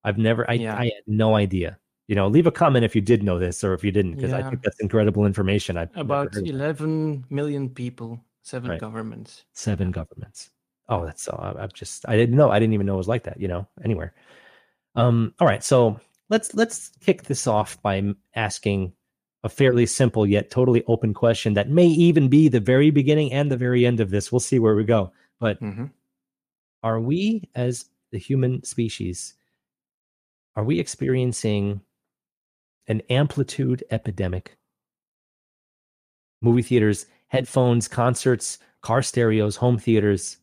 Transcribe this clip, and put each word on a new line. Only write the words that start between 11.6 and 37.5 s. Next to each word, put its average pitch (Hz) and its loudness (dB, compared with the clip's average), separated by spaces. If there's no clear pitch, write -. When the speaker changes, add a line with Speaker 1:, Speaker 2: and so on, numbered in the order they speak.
Speaker 1:
I've 101 -12
just, - -16
I 113 0
didn't 120 4
know. 147 6
I 107 2
didn't 110 2
even 101 0
know 98 -2
it 95 -2
was 92 -6
like 120 -4
that, - -12
you 95 -6
know, 90 -6
anywhere. 90 -4
Um, 117 2
all 175 4
right. 98 2
So 117 4
let's, 220 -2
let's 226 -2
kick 185 0
this - -6
off 107 0
by 98 0
m-, 101 -2
asking 101 -4
a 110 -4
fairly 123 4
simple 113 2
yet 101 2
totally 123 2
open 113 0
question 113 0
that 101 0
may 170 6
even 160 4
be 151 6
the 120 2
very 131 4
beginning 143 2
and 143 0
the 127 -2
very 123 2
end 120 2
of 98 0
this. 101 -2
We'll 127 2
see 127 0
where 110 6
we 107 2
go. 101 2
But 107 -2
Speaker 2:
Mm-hmm. 110 -10
Speaker 1:
are 113 -2
we, 185 -2
as 123 -4
the 110 -8
human 127 -2
species, - -6
are 107 -2
we 151 0
experiencing 113 -2
an 110 -2
amplitude 131 -2
epidemic? 92 -6
Movie 120 4
theaters, 107 2
headphones, 123 0